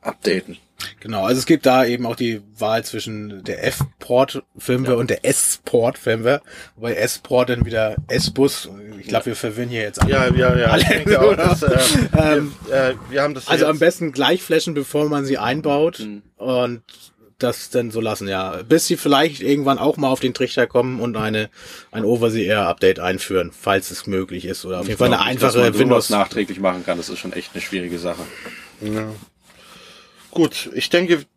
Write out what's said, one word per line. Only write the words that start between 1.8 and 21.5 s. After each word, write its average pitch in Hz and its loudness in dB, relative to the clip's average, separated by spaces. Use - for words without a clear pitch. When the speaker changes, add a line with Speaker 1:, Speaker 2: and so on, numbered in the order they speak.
Speaker 2:
eben 120 -2
auch 117 -4
die 117 -4
Wahl 110 0
zwischen 104 -10
der 104 -6
F-Port-Firmware 127 -2
Speaker 3:
Ja. 117 0
Speaker 2:
und 123 -2
der - -4
S-Port-Firmware, 120 0
wobei 113 -4
S-Port 123 0
dann 120 0
wieder 110 -2
S-Bus, - 0
ich - -16
glaub, 113 0
Speaker 3:
Ja. - -6
Speaker 2:
wir 117 -4
verwirren 120 -6
hier 120 -4
jetzt 104 -6
alle. - 4
Speaker 3:
Ja, 131 4
ja, 127 4
ja. 120 2
Speaker 2:
Alle, 113 4
Speaker 3:
Ich - 2
denke - 4
auch, 208 8
Speaker 2:
oder? - 2
Speaker 3:
das, 160 2
äh, - 4
Speaker 2:
Ähm, 151 2
Speaker 3:
wir, 135 -2
äh, 131 2
wir 139 0
haben 147 -2
das 131 -12
Speaker 2:
also 156 4
am 156 2
Speaker 3:
jetzt 156 0
Speaker 2:
besten 165 2
gleich 139 2
flashen, 160 0
bevor 147 -2
man 143 -2
sie 135 -2
einbaut 147 0
Speaker 1:
Mhm. 104 -10
Speaker 2:
und 120 -2
das - -4
dann 117 -2
so 113 -4
lassen, 107 -4
ja. 95 -4
Bis 160 4
sie 170 0
vielleicht 143 2
irgendwann 139 2
auch 139 0
mal 143 0
auf 131 -2
den 127 -2
Trichter 123 0
kommen 127 0
und 117 -4
eine, 107 -2